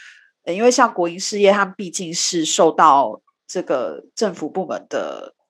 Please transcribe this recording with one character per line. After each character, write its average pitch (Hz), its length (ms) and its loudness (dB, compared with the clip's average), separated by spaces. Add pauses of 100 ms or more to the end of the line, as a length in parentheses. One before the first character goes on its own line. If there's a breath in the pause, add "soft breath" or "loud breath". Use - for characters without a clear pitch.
(440 soft breath)
呃， 175 100 -4
因 196 80 -4
为 247 80 6
像 247 220 4
国 170 160 -2
营 170 120 -12
事 208 180 -6
业， 196 140 6
他 202 140 2
们 190 100 -10
毕 190 140 -10
竟 160 220 -8
是 170 320 -2
受 165 260 2
到 143 500 4 (260)
这 185 160 -8
个 107 420 -6 (100)
政 196 200 -4
府 156 140 -8
部 160 180 -6
门 110 240 -8
的 76 440 -8 (160)